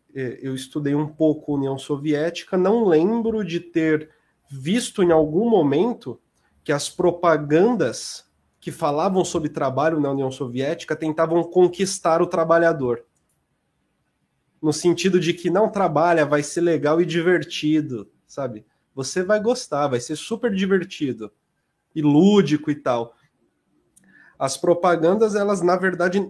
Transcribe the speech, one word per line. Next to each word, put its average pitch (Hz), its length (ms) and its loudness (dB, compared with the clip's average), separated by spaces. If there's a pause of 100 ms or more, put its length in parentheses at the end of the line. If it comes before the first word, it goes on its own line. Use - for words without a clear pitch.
(140)
é, 127 260 -8
eu 135 140 -8
estudei 143 400 -4
um 147 140 0
pouco 151 480 -2
União 135 200 -2
Soviética, 151 800 -4
não 202 300 2
lembro 214 580 2
de 170 140 -4
ter 160 520 -2 (380)
visto 175 540 -4
em 175 80 4
algum 160 380 2
momento 165 720 0 (420)
que 151 100 -2
as 143 160 -4
propagandas 170 1400 0 (300)
que - 100 -12
falavam 165 540 0
sobre 160 240 -4
trabalho 147 500 -2
na 143 120 0
União 139 200 -2
Soviética 135 640 -6
tentavam 160 480 -2
conquistar 180 800 2
o 175 40 0
trabalhador. 165 760 0 (1600)
No 156 100 0
sentido 175 460 0
de 165 160 -2
que 170 160 -6
não 202 180 2
trabalha, 170 560 2
vai 143 200 0
ser - 160 -6
legal 160 400 2
e 175 40 2
divertido, 156 1040 -2 (160)
sabe? 120 400 -10 (300)
Você 135 280 -4
vai 208 180 0
gostar, 196 480 -2
vai 127 100 0
ser 151 160 -8
super 226 400 -4
divertido 175 800 -2 (600)
e 160 80 -6
lúdico 151 720 4
e 143 60 -2
tal. 120 400 -4 (1200)
As 135 180 -4
propagandas, 175 800 2
elas, 202 260 0
na 175 140 2
verdade, 185 560 0